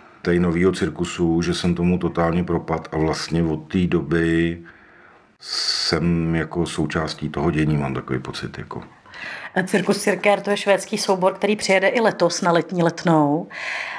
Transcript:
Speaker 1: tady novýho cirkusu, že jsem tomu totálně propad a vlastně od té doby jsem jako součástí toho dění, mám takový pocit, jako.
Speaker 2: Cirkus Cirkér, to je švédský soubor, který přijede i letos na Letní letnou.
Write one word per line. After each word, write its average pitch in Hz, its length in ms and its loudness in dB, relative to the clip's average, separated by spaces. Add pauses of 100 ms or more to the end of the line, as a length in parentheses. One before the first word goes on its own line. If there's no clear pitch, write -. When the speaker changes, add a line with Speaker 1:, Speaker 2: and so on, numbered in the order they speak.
(220)
Speaker 1:
tady 87 180 2
novýho 90 320 4
cirkusu, 85 680 0
že 85 120 0
jsem 87 200 0
tomu 87 240 2
totálně 85 460 0
propad 82 480 -2
a 78 60 -2
vlastně 80 440 0
od 80 140 0
té 90 300 0
doby 82 720 0 (840)
jsem 82 960 0
jako 80 320 -2
součástí 78 600 -4
toho 76 220 0
dění, 76 260 2
mám 67 180 -2
takový 65 240 -4
pocit, - 400 -10
jako. - 240 -12 (800)
Speaker 2:
Cirkus 202 380 0
Cirkér, 196 380 2
to 202 100 -4
je 202 60 0
švédský 196 420 0
soubor, 190 340 2
který 208 240 0
přijede 190 320 2
i 240 120 2
letos 175 420 2
na 175 100 4
Letní 170 300 2
letnou. 160 640 2 (500)